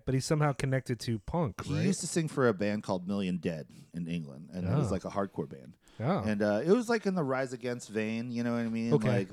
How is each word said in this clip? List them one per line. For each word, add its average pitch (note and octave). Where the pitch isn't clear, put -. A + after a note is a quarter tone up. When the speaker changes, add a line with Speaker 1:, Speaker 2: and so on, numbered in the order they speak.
Speaker 1:
but C3
he's C3
somehow D3+
connected C3
to A2+
punk, E3
Speaker 2:
He -
Speaker 1:
right? D#3+
Speaker 2:
used F#3+
to E3+
sing D#3+
for C3
a G#2+
band G#2
called F2+
Million G2
Dead D#2+
in E2+
England, D#2
and F2+
it A2
was, C3+
Speaker 1:
Oh. -
Speaker 2:
like, F#2
a F2
hardcore F#2+
band. C2+
Speaker 1:
Oh. E3
Speaker 2:
And, G#2
uh, G#2
it F3+
was, A#3
like, A3+
in F#3+
the E3+
Rise C3
Against B2
vein, A2
you A#2+
know A#2+
what A#2
I A#2
mean? A2+
Speaker 1:
Okay. A2
Speaker 2:
Like, F#2